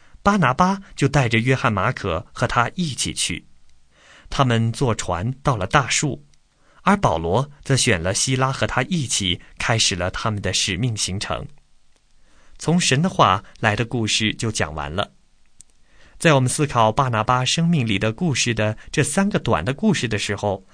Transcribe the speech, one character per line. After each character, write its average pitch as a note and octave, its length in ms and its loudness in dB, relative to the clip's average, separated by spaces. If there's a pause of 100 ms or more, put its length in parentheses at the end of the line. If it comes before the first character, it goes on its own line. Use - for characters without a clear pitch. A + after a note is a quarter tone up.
(220)
巴 G#3 140 4
拿 C#3 160 4
巴 F#3+ 300 2 (120)
就 C#3 140 0
带 C3+ 220 2
着 A2+ 80 4
约 B2+ 180 2
翰 B2 160 0
马 G2+ 180 0
可 F2 440 -4
和 B2 120 0
他 A#2+ 280 0
一 D#3+ 200 -4
起 - 200 -6
去， - 320 -6 (800)
他 - 160 0
们 A2+ 260 2
坐 A#2 240 0
船 F#2 380 -4 (100)
到 C3 140 0
了 F#2 100 -2
大 C3+ 220 2
树， - 380 -4 (560)
而 G3 120 4
保 A2+ 220 2
罗 F#2+ 340 0 (140)
则 C3+ 100 2
选 G#2 280 2
了 F#2 100 0
希 C3 240 0
拉 C3 160 0
和 A2+ 140 0
他 - 160 -2
一 D#3 240 -2
起 F2+ 340 -2 (160)
开 A2+ 220 0
始 - 180 0
了 F2 140 -2
他 - 200 -4
们 G#2 120 -4
的 F#2 100 -2
使 F#2 240 -2
命 A2+ 180 -2
行 G2 240 -4
程。 - 280 -6 (1120)
从 E3+ 200 0
神 C#3 220 2
的 F#3 80 0
话 G2+ 340 4 (180)
来 G#2+ 140 2
的 A#2 120 -2
故 A2+ 200 -2
事 G#2+ 280 0
就 A2+ 180 -4
讲 D#2 220 -4
完 D2+ 200 -8
了。 - 180 -4 (1080)
在 D#3+ 160 4
我 C3 60 4
们 B2+ 60 2
思 C#3+ 200 0
考 A2 260 4
巴 C3 160 0
拿 A2+ 160 0
巴 B2+ 180 0
生 E3 240 0
命 D#3+ 200 2
里 G2 120 0
的 A2 140 0
故 D#3 220 -2
事 - 180 0
的 G#2+ 240 0 (160)
这 D3+ 100 2
三 G3 280 0
个 F#3 80 -2
短 F2 260 0
的 B2+ 80 -2
故 G3 220 2
事 B2+ 120 -2
的 A2 120 -2
时 G2 180 -4
候， G2 380 -4